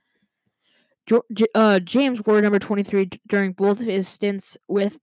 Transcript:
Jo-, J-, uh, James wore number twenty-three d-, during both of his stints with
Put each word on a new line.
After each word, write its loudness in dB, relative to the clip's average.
Jo-, 2
J-, 0
uh, 4
James -2
wore 4
number 2
twenty-three -2
d-, -14
during -2
both 0
of -6
his -2
stints -6
with -2